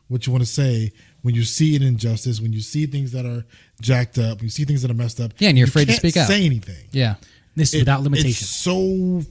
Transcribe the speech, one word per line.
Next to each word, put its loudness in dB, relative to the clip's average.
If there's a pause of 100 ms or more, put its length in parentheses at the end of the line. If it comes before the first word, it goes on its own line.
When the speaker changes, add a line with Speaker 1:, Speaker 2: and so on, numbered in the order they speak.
Speaker 1:
what -4
you 0
wanna 2
say, 0 (300)
when 0
you 2
see 2
an 2
injustice, 0
when -4
you -4
see -4
things -6
that -6
are -8 (360)
jacked 0
up, -2
when -8
you -6
see -4
things 0
that -2
are -2
messed -4
up. -6
Speaker 2:
Yeah, 4
and 6
you're 6
Speaker 1:
You 2
Speaker 2:
afraid 4
to 2
Speaker 1:
can't 2
Speaker 2:
speak 0
out. 4
Speaker 1:
say 2
anything. -4
Speaker 2:
Yeah. 0 (400)
Speaker 3:
This 2
is -2
Speaker 1:
It, 0
Speaker 3:
without 2
limitation. 2
Speaker 1:
it's -2
so -2